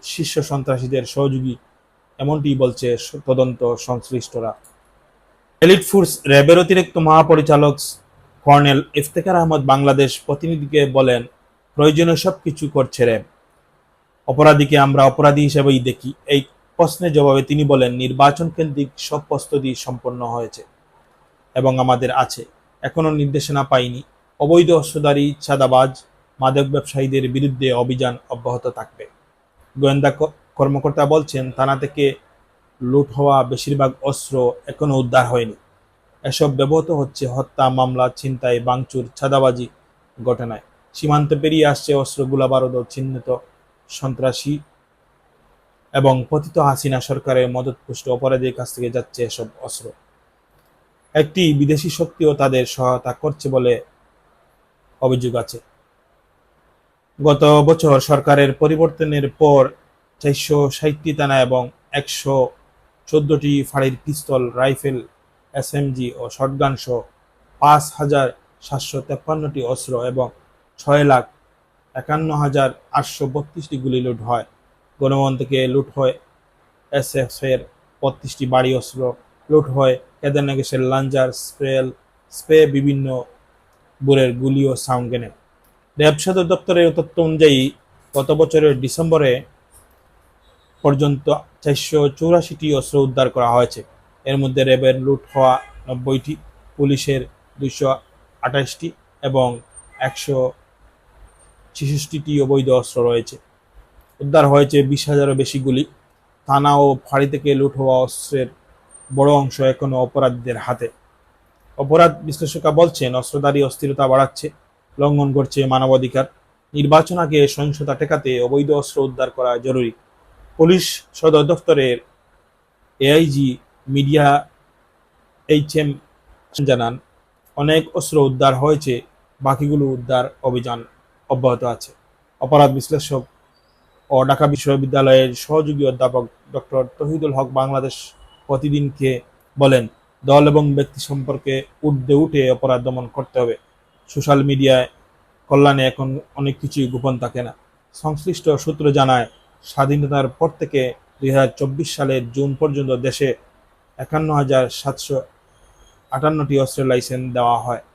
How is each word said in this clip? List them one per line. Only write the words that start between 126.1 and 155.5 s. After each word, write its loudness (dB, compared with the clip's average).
জানান, 0
অনেক 0
অস্ত্র -4
উদ্ধার 2
হয়েছে, -2
বাকিগুলো 0
উদ্ধার -2
অভিযান -4
অব্যাহত 0
আছে। -8
অপরাধ 4
বিশ্লেষক -6
ও 2
ঢাকা 2
বিশ্ববিদ্যালয়ের 2
সহযোগী -2
অধ্যাপক 0
ডক্টর -4
তহিদুল -4
হক -2
বাংলাদেশ -4
প্রতিদিনকে -2
বলেন, 4
দল 6
এবং 4
ব্যক্তি -4
সম্পর্কে -6
ঊর্ধ্বে 0
উঠে 4
অপরাধ 0
দমন -6
করতে -6
হবে। 0
সোশ্যাল 0
মিডিয়ায় 2
কল্যাণে 4
এখন -6
অনেক -6
কিছুই -4
গোপন -6
থাকে -8
না। -14
সংশ্লিষ্ট -4
সূত্র 0
জানায়, 2
স্বাধীনতার -2
পর -4
থেকে -4
দুই 0
হাজার 4
চব্বিশ -6
সালের -4
জুন -2
পর্যন্ত -2
দেশে -2
একান্ন -4
হাজার 0
সাতশো -6